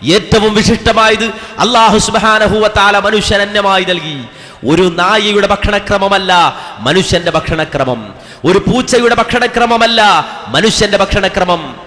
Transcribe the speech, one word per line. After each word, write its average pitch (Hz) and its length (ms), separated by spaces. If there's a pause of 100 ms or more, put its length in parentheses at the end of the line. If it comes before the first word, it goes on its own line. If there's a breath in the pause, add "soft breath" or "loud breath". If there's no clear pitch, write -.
ഏറ്റവും 208 500
വിശിഷ്ടമായത് 220 680 (340 loud breath)
അല്ലാഹു 226 400
സുബ്ഹാനഹു 214 600
വ 214 80
തആല 208 320
മനുഷ്യൻ 202 440
അന്നമായി 196 420
നൽകി. 156 400 (420 loud breath)
ഒരു 160 160
നായയുടെ 202 640
ഭക്ഷണക്രമമല്ല 196 1080 (220 loud breath)
മനുഷ്യന്റെ 170 520
ഭക്ഷണക്രമം, 139 840 (300 loud breath)
ഒരു 185 140
പൂച്ചയുടെ 240 560
ഭക്ഷണക്രമമല്ല 226 1120 (200)
മനുഷ്യന്റെ 202 500
ഭക്ഷണക്രമം. 180 760 (100)